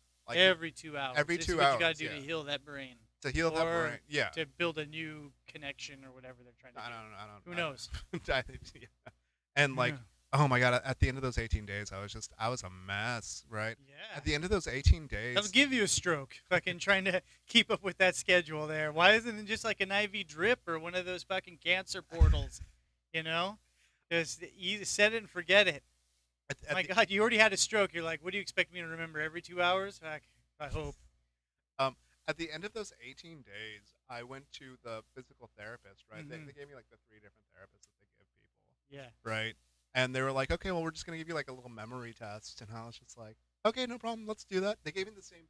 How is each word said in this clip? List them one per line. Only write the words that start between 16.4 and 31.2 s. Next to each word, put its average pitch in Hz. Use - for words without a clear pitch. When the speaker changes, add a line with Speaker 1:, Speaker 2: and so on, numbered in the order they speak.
Speaker 2:
fucking 175
trying 190
to 180
<laughs> -
keep -
up 202
with 190
that 185
schedule 156
there. 156
Why 175
isn't 226
it 214
just, 214
like, 214
an 196
I 208
V 202
drip 170
or 165
one 170
of 185
those 180
fucking 185
cancer 185
portals, -
<laughs> -
you 160
know? 175
Just 170
e-, 196
set 214
it -
and 208
forget 185
it. 147
Speaker 1:
At, 139
at 151
Speaker 2:
My 185
Speaker 1:
the 170
Speaker 2:
God, 196
you 196
already 226
had 214
a 190
stroke. 202
You're 165
like, 160
"What 180
do 190
you -
expect 165
me 180
to 170
remember 165
every 160
two 175
hours?" 190
Fuck, 156
I 147
hope. 143